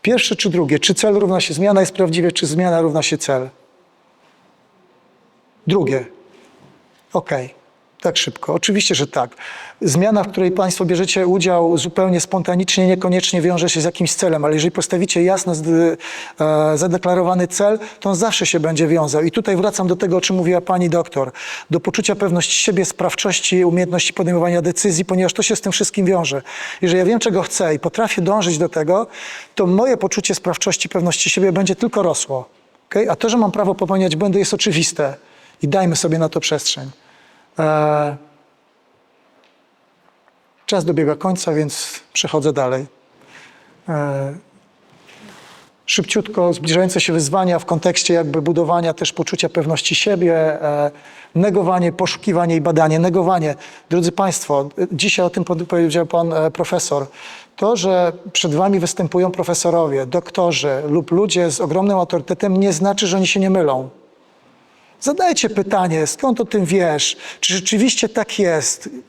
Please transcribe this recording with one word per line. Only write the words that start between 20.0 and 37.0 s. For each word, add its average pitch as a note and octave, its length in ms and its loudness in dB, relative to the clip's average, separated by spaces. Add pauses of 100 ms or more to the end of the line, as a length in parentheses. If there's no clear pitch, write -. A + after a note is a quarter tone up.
o F#3 40 4
czym F#3 160 0
mówiła F3 240 2
pani F3+ 300 0
doktor. D3 420 -2 (380)
Do E3 100 0
poczucia G#3 340 -2
pewności F3+ 480 0
siebie, F#3+ 220 2
sprawczości, F3+ 800 0
umiejętności F3 480 0
podejmowania F3 500 0
decyzji, F3 420 0
ponieważ F#3 280 0
to A3 100 -4
się G#3+ 140 0
z - 40 -6
tym F#3+ 120 -4
wszystkim - 340 -2
wiąże. E3 360 0 (380)
Jeżeli F3+ 180 2
ja F#3 60 4
wiem, A3 140 4
czego G3+ 240 0
chcę E3 320 -2
i D3 40 -2
potrafię G3+ 440 -2
dążyć F3 360 0
do E3 100 0
tego, F3 380 0 (480)
to G3 120 2
moje A3 300 2
poczucie G3 380 -2
sprawczości, - 540 -4
pewności F3 420 -2
siebie F#3+ 220 2
będzie F#3 240 0
tylko G#3+ 260 0
rosło. C#3 460 -2 (400)
Okej? A3 200 0
A F3+ 80 0
to, A#3 120 -2
że A3 80 0
mam G#3+ 160 2
prawo G3 220 0
popełniać F#3+ 420 0
błędy, G3 220 0
jest G3+ 160 0
oczywiste. D#3 600 -2 (480)
I D3+ 60 -2
dajmy F3+ 280 2
sobie D#3+ 220 0
na D#3+ 100 0
to D#3 120 -2
przestrzeń. C#3 500 -4 (680)